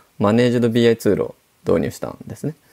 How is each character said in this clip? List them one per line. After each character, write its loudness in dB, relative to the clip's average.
マ 2
ネ 4
ー 2
ジ 0
ド 0
ビ 2
ー 4
ア 4
イ 0
ツ -2
ー 2
ル -4
を -8
導 0
入 -6
し -14
た -10
ん -14
で -16
す -12
ね。 -6